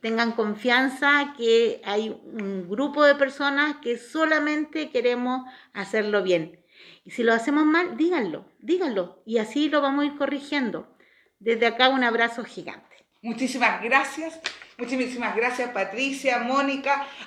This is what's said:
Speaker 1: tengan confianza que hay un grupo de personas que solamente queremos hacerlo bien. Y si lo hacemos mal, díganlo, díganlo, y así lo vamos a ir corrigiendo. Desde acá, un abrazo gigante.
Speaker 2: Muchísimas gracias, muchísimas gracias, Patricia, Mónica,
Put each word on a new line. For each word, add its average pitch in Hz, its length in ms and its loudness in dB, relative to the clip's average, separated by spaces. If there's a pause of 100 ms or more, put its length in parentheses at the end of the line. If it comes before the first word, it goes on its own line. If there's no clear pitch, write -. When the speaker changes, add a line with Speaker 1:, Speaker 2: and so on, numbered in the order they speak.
Speaker 1:
tengan 226 320 0
confianza 262 1040 2
que 233 480 4
hay 214 240 -2
un 196 600 -8
grupo 277 340 0
de 285 120 8
personas 285 640 0
que 240 160 -2
solamente 302 920 -2
queremos 247 580 0 (240)
hacerlo 208 480 0
bien. 170 420 0 (400)
Y - 80 -20
si 240 120 -4
lo 226 100 6
hacemos 294 320 2
mal, 320 320 2
díganlo, 320 480 0 (140)
díganlo, 233 680 -2
y 220 140 0
así 285 300 0
lo 294 120 2
vamos 277 220 2
a 294 40 2
ir 285 100 -6
corrigiendo. 277 800 -4 (440)
Desde 226 260 0
acá, 247 240 4
un 262 140 2
abrazo 233 400 0
gigante. - 520 -14 (280)
Speaker 2:
Muchísimas 233 580 -2
gracias, 233 580 -2 (380)
muchísimas 240 580 -2
gracias, 247 360 0
Patricia, 247 680 -2
Mónica, 277 680 0 (200)